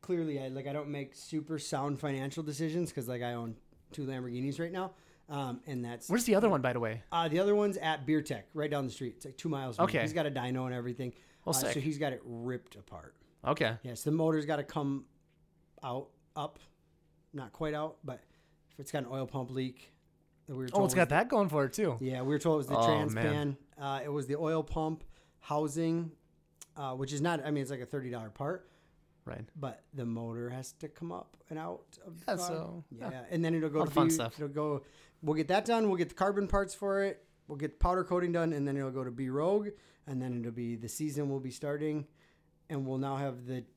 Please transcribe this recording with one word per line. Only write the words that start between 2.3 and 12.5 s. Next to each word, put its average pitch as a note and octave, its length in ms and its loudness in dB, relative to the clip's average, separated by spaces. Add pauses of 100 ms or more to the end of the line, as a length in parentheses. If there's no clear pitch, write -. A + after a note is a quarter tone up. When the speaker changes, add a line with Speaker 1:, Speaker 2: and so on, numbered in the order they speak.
Speaker 1:
decisions D#3 500 -2
'cause, B2 140 -4
like, B2 160 -4
I A#2+ 120 -2
own A#2 220 -6 (360)
two C#3+ 140 -6
Lamborghinis C3 520 -4
right E3+ 140 -4
now. F#3 200 -4 (360)
Um, C#3 380 -4
and B2 180 -4
that's A#2 240 -8
Speaker 2:
Where's A#3+ 160 2
the A#3 120 6
other G#3+ 120 6
one, D3+ 140 4
by B2+ 100 4
the A#2+ 80 0
way? A2 220 -2 (100)
Speaker 1:
Uh, E3 160 4
the D#3+ 120 4
other G3+ 140 6
one's G3+ 220 4
at D#3 300 0
Beer D3+ 160 4
Tech, C3+ 320 -6
right D3 160 0
down C#3+ 160 0
the B2 60 -2
street. B2 240 -6
It's, - 100 -18
like, C3 100 -14
two - 120 -4
miles C3+ 280 -2
from E3 100 6
me. - 40 2
Speaker 2:
Okay. D3 120 4
Speaker 1:
He's G#2+ 100 2
got E3 120 2
a D3 60 2
dyno B2+ 360 -2
and B2+ 80 -2
everything. B2 380 -4 (320)
Speaker 2:
Well, D#3+ 100 2
Speaker 1:
Uh, E3 40 4
so - 100 2
Speaker 2:
sick. D3 140 0
Speaker 1:
he's D3 160 0
got C#3+ 160 0
it - 100 -8
ripped A#2+ 520 -6